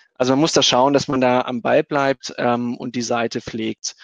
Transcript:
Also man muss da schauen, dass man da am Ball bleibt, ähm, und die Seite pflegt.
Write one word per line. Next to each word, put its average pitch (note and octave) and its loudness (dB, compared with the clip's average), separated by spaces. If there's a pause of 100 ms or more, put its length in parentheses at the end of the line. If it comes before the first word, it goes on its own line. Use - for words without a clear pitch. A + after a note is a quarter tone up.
(140)
Also B2+ 2
man C3+ 4
muss D#3+ 2
da C#3 2
schauen, C3+ 4
dass C3+ 2
man C3 -2
da B2+ 4
am B2 -8
Ball B2+ 2
bleibt, C#3 -2
ähm, A#2+ -2
und B2+ -10
die A#2+ -4
Seite A#2 -4
pflegt. - -8